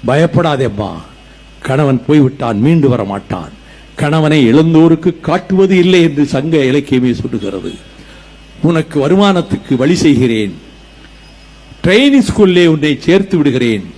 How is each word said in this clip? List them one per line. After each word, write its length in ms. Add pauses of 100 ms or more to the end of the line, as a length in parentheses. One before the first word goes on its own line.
"பயப்படாதே 600
அம்மா, 200 (760)
கணவன் 400
போய்விட்டான், 580
மீண்டு 280
வர 180
மாட்டான், 420 (480)
கணவனை 380 (120)
இழந்தோருக்கு 640 (160)
காட்டுவது 540
இல்லை" 260
என்று 160 (100)
சங்க 220 (120)
இலக்கியமே 520
சொல்லுகிறது. 520 (960)
"உனக்கு 360
வருமானத்துக்கு 800
வழி 220
செய்கிறேன், 500 (1300)
ட்ரைனிங் 440
ஸ்கூல்லே 460
உன்னை 180 (140)
சேர்த்து 320
விடுகிறேன் 480 (120)